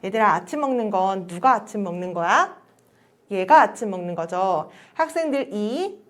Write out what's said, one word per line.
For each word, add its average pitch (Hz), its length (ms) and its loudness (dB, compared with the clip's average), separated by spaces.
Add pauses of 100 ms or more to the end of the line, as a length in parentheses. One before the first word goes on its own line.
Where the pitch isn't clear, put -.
얘들아, 202 300 2
아침 180 260 -4
먹는 254 300 -2
건 190 360 0
누가 180 260 2
아침 214 320 -2
먹는 180 280 -6
거야? 190 440 2 (760)
얘가 196 300 6
아침 214 300 0
먹는 175 240 -6
거죠. 170 560 -2 (240)
학생들 311 580 -2
이, 247 460 -6 (120)